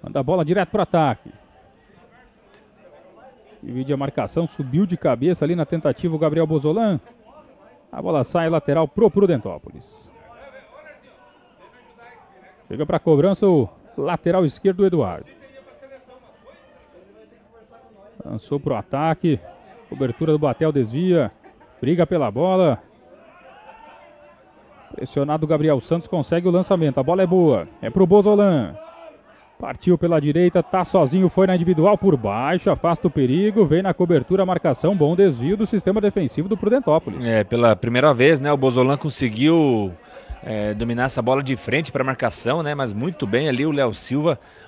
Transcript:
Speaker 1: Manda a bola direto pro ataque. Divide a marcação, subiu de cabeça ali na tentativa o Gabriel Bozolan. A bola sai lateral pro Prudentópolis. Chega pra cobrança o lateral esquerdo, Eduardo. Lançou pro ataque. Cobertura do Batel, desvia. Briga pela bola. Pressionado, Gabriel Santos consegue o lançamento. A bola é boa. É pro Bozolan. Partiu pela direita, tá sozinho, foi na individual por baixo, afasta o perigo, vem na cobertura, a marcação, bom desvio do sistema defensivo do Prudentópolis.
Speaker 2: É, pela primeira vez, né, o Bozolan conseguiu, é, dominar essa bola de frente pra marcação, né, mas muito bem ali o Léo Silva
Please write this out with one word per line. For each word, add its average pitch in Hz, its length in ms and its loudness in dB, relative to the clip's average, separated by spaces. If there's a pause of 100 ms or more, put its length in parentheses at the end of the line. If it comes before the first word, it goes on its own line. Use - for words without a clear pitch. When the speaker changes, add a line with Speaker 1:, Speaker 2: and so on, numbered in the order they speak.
Speaker 1:
Manda - 160 -8
a 139 60 -2
bola 160 220 0
direto 180 240 -2
pro 208 120 -2
ataque. 156 480 -2 (2250)
Divide 131 300 -8
a 139 60 -2
marcação, 139 500 -4
subiu 147 380 -2
de 180 100 -4
cabeça 151 480 0
ali 156 100 0
na 165 120 -2
tentativa 160 500 -4
o - 20 -4
Gabriel 156 300 0
Bozolan. 156 540 0 (880)
A - 100 -14
bola 160 220 -2
sai 165 260 -2
lateral 160 380 0
pro 202 240 2
Prudentópolis. - 960 -4 (2500)
Chega 147 160 -8
pra 170 120 -4
cobrança 165 480 2
o 151 220 4 (300)
lateral 175 480 -2
esquerdo, 190 400 0
Eduardo. 110 440 -2 (3000)
Lançou 110 340 -10
pro 139 160 -6
ataque. 151 640 -4 (520)
Cobertura 135 420 -4
do 151 80 2
Batel, 151 320 -2
desvia. 143 580 0 (520)
Briga 165 260 0
pela 143 240 -2
bola. 165 500 2 (2250)
Pressionado, 147 520 -4
Gabriel 151 320 2
Santos 165 280 -4
consegue 170 400 -2
o 180 40 2
lançamento. 170 480 2
A 131 40 0
bola 175 200 0
é 185 40 2
boa. 160 400 4 (140)
É 110 80 -6
pro 185 160 4
Bozolan. 196 720 4 (840)
Partiu 170 380 0
pela 170 240 2
direita, 170 440 2
tá 185 200 -2
sozinho, 175 460 2
foi 185 160 2
na 185 80 2
individual 175 420 4
por 185 220 2
baixo, 123 540 -2
afasta 165 360 0
o 151 40 0
perigo, 185 520 2
vem 165 200 2
na 190 100 0
cobertura, 175 480 2
a 190 40 2
marcação, 170 500 0
bom 156 200 2
desvio 170 400 2
do 214 120 -2
sistema 208 340 0
defensivo 196 480 -2
do 214 80 -2
Prudentópolis. 160 680 0
Speaker 2:
É, 113 200 2
pela 117 320 2
primeira 123 360 2
vez, 135 280 4
né, 143 120 -2
o 147 60 0
Bozolan 131 400 2
conseguiu, 127 960 0 (500)
é, 104 300 -6
dominar 117 300 -4
essa 131 180 -4
bola 131 220 0
de 131 120 -4
frente 139 360 -4
pra 131 120 -4
marcação, 131 600 -4
né, 147 100 -4
mas 131 180 -4
muito 127 360 -6
bem 120 200 -2
ali 131 160 -2
o 156 80 -2
Léo 135 220 0
Silva 147 460 -4 (280)